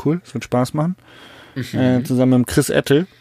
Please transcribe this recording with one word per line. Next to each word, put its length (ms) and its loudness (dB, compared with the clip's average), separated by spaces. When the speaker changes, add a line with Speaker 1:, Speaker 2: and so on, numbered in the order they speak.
Speaker 1:
cool. 200 0
Das 100 -20
wird 100 -8
Spaß 300 -2
machen. 220 -2
Speaker 2:
Mhm. 240 -6
Speaker 1:
Äh, 240 2
zusammen 380 2
mit 60 -2
Chris 220 0
Ettel. 380 2